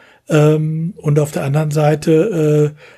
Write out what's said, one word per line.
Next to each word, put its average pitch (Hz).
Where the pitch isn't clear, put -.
Ähm, 156
und 151
auf 147
der -
anderen 151
Seite, 151
äh, -